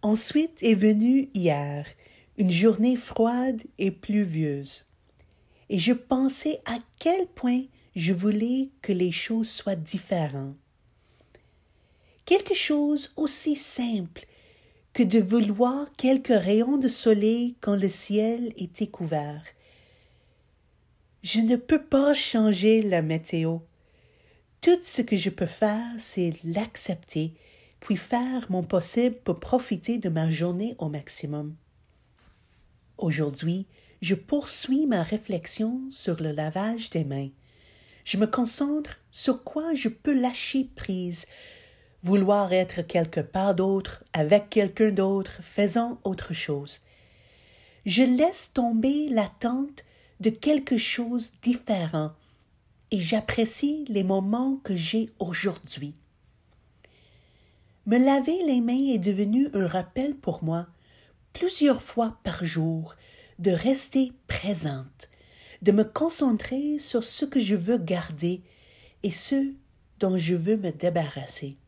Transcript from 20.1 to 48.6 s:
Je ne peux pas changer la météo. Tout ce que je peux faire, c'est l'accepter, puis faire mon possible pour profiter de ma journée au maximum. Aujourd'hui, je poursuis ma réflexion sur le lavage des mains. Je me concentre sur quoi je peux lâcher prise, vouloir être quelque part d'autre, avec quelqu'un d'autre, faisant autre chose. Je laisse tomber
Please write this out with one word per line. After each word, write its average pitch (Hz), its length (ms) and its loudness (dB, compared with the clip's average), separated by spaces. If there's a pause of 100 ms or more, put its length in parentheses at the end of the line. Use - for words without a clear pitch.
Je 208 180 0
ne 226 160 4
peux 294 260 2
pas 285 320 4
changer 220 680 4
la 180 200 2
météo. 160 560 -2 (1040)
Tout 349 220 6
ce - 200 -4
que 220 140 0
je 185 140 0
peux 185 160 -4
faire, 214 400 0 (120)
c'est 175 360 -2 (100)
l'accepter, 165 880 -4 (440)
puis - 180 -2
faire 247 540 -4
mon 180 120 -2
possible 233 540 0
pour 170 220 -4
profiter 240 600 -2
de 196 100 -2
ma 160 220 0
journée 175 480 -2
au 160 100 -4
maximum. 147 680 -8 (1400)
Aujourd'hui, 160 680 -2 (360)
je 185 120 2
poursuis 285 720 -2
ma 214 160 2
réflexion 214 880 -4
sur 170 300 -4
le 156 120 -4
lavage 190 580 -4
des 165 140 -2
mains. 139 240 -6 (760)
Je - 120 -4
me 214 100 2
concentre 285 760 -2 (100)
sur - 340 -2
quoi 320 300 -4
je 262 140 -2
peux 277 300 0
lâcher 247 560 -2
prise, 180 520 -6 (760)
vouloir 196 500 4
être 185 300 0
quelque 165 380 0
part 190 340 0
d'autre, 190 580 0
avec 196 360 4
quelqu'un 208 420 2
d'autre, 196 520 0
faisant 233 600 -2
autre 185 300 -6
chose. 143 460 -6 (1040)
Je 202 180 2
laisse 262 500 2
tomber 262 560 0